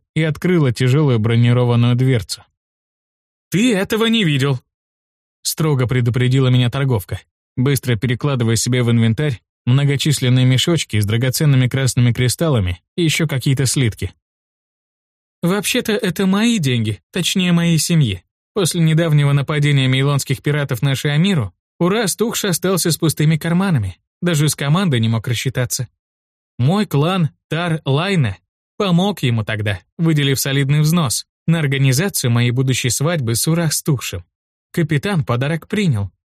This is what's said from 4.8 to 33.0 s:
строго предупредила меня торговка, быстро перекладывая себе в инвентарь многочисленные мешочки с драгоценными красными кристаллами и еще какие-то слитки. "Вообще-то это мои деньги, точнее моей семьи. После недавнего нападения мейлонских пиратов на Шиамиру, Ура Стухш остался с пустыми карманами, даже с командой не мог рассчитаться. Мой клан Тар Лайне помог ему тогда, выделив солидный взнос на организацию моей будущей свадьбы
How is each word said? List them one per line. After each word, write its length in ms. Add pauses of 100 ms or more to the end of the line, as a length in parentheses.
строго 460
предупредила 600
меня 220
торговка, 500 (380)
быстро 380
перекладывая 600
себе 280
в 80
инвентарь 500 (240)
многочисленные 800
мешочки 540
с 60
драгоценными 640
красными 460
кристаллами 680 (140)
и 80
еще 240
какие-то 380
слитки. 480 (1300)
"Вообще-то 500
это 340
мои 340
деньги, 420 (100)
точнее 400
моей 260
семьи. 460 (360)
После 220
недавнего 500
нападения 560
мейлонских 540
пиратов 400
на 120
Шиамиру, 600 (260)
Ура 280
Стухш 360
остался 480
с 60
пустыми 400
карманами, 600 (220)
даже 280
с 60
командой 440
не 80
мог 220
рассчитаться. 580 (680)
Мой 280
клан 440 (180)
Тар 380
Лайне 520 (380)
помог 480
ему 220
тогда, 340 (180)
выделив 420
солидный 420
взнос 440 (220)
на 120
организацию 720
моей 200
будущей 380
свадьбы 460